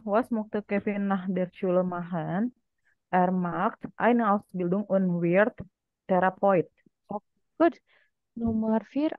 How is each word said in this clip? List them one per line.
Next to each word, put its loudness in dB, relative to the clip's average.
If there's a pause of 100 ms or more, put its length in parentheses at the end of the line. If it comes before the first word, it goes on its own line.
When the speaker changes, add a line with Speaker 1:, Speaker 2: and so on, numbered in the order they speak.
Speaker 1:
was -2
möchte -4
Kevin -2
nach -2
der -2
Schule 0
machen? -4 (580)
Er 4
macht -2 (160)
eine 2
Ausbildung -2
und 0
wird 2 (540)
Therapeut. 2 (420)
Speaker 2:
Oh, -8 (400)
good. 2 (560)
Nummer 0
vier -2